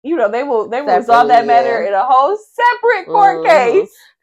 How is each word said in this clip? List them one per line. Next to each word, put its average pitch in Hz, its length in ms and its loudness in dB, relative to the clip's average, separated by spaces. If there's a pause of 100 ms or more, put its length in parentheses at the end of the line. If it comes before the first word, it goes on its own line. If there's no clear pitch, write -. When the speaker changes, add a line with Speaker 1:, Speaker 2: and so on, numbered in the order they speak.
Speaker 1:
you 320 120 -6
know, 220 160 0
they 240 120 -4
will, 233 260 -4
they 247 120 -6
will 214 160 -2
resolve 233 320 2
that 233 160 2
Speaker 2:
Separately, - 20 -4
Speaker 1:
matter 233 360 0
Speaker 2:
yeah. 190 60 -4
Speaker 1:
in 202 40 -4
a 190 120 -2
whole 277 320 0
separate 466 720 -2
court - 380 0
Speaker 2:
Mm-hmm. 320 360 2
Speaker 1:
case. - 100 -12 (320)